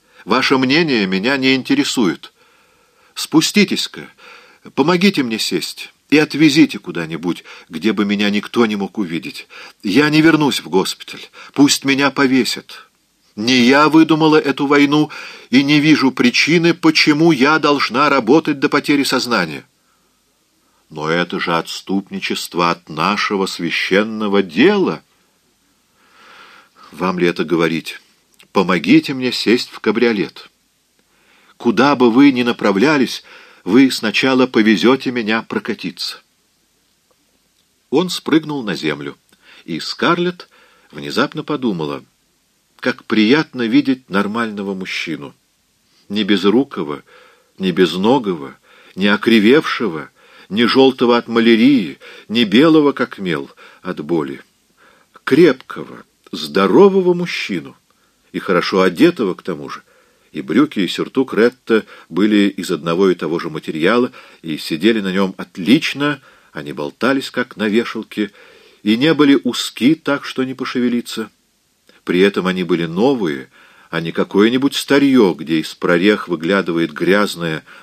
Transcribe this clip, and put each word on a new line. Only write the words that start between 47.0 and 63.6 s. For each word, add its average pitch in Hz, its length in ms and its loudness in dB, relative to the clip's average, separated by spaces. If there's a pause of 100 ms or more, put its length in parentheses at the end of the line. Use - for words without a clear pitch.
не 92 140 -4
безногого, 92 840 0 (400)
не 92 120 -2
окривевшего, 104 1040 0 (400)
не 185 160 0
жёлтого 131 520 2
от 117 100 -4
малярии, 117 720 2 (300)
не 117 180 0
белого, 143 460 4
как - 260 -6
мел, 80 320 -6 (320)
от 85 200 -10
боли. 73 400 -6 (840)
Крепкого, 131 800 0 (280)
здорового 175 800 4
мужчину, 170 640 -6 (560)
и 120 80 -8
хорошо 92 420 0
одетого 95 520 2
к - 80 -12
тому 73 280 -10
же. - 120 -14 (500)
И 78 100 -10
брюки, 123 380 0
и 87 80 -2
сюртук - 460 -4
Ретта 110 520 0 (240)
были 101 400 2
из 90 200 -8
одного 85 400 0
и 87 60 2
того 82 240 -6
же 82 100 -8
материала, 82 640 -2 (300)